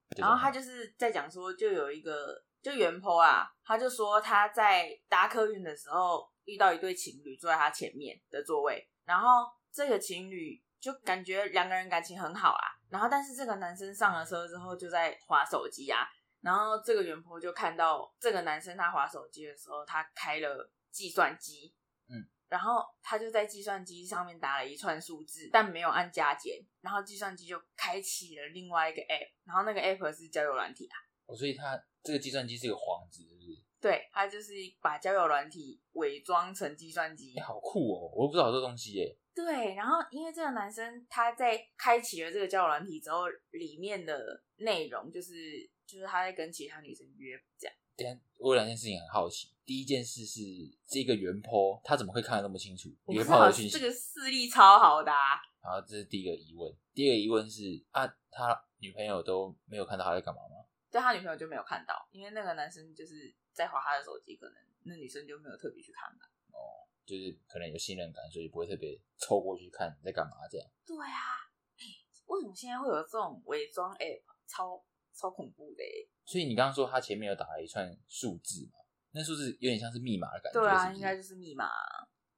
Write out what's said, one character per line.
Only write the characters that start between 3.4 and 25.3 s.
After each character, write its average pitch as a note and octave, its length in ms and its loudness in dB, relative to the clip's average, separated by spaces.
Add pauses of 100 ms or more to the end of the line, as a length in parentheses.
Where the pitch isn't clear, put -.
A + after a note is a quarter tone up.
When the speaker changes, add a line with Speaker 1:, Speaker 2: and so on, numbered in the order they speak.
Speaker 1:
他 A3+ 140 2
就 B3+ 100 0
说 G#3+ 320 4
他 G#3+ 280 4
在 G3 400 6 (200)
搭 F#3+ 180 6
客 A3 240 2
运 G3 120 -6
的 D#3 120 -6
时 - 160 -18
候 F3 400 2 (140)
遇 G3+ 120 -12
到 G3 160 8
一 E3+ 60 0
对 F#3 160 -2
情 C3+ 300 -10
侣 C3+ 120 -12
坐 E3+ 140 -2
在 D#3+ 60 6
他 D3+ 140 4
前 - 240 -8
面 C3 260 -12 (100)
的 C#3+ 120 -6
座 D3 200 0
位， C#3 260 0 (160)
然 F3 140 2
后 A#3+ 280 8 (240)
这 C#4+ 180 -2
个 G#3+ 100 4
情 F#3 320 -8
侣 E3 320 -10 (180)
就 C4 200 -8
感 F#3 240 -2
觉 F#3+ 220 0
两 F#3 220 2
个 F#3 60 -2
人 F#3 140 -2
感 E3+ 140 2
情 F3 160 -12
很 E3+ 160 -4
好 F#3+ 160 4
啊， - 140 0 (240)
然 F#3+ 120 -2
后 A#3 100 4
但 C#4 140 2
是 C#4 100 -14
这 C4+ 100 -6
个 A3 120 -4
男 F3+ 200 -8
生 G3 180 -10
上 G3+ 200 4
了 E3 100 -4
车 F3 240 -6
之 E3+ 80 -12
后 F3+ 180 -10
就 F3+ 140 -10
在 E3+ 380 2
滑 D3 180 6
手 - 240 -2
机 C3+ 220 -10
啊， A#2+ 160 2 (340)
然 F3+ 140 0
后 G#3+ 280 0
这 A#3 120 2
个 G3+ 80 2
原 E3 160 -6
po E3+ 220 -18
就 F3 120 -8
看 E3 240 -4
到 D#3+ 420 0
这 A3+ 140 0
个 F3+ 100 0
男 D#3 180 -2
生 F3+ 160 -14
他 F3 140 0
滑 D3 160 0
手 C#3+ 220 -10
机 D3+ 180 -16
的 D3 100 -16
时 - 120 -20
候， D3 160 -10
他 D#3 300 -6
开 D#3 260 -4
了 C#3+ 300 -6 (200)
计 F#3+ 200 -10
算 E3 280 4
机。 - 360 -18 (340)
Speaker 2:
嗯。 A#2+ 160 -12 (240)
Speaker 1:
然 F3+ 100 0
后 A3 240 2 (200)
他 A3 160 -4
就 A3+ 120 -6
在 G#3+ 140 2
计 G#3 180 -10
算 G3 220 -6
机 F3 220 -16
上 F3+ 180 -4
面 E3+ 160 -14
打 C#3 160 0
了 C3 100 -2
一 C#3 80 -10
串 D#3+ 240 -2
数 D#3 240 -12
字， - 300 -16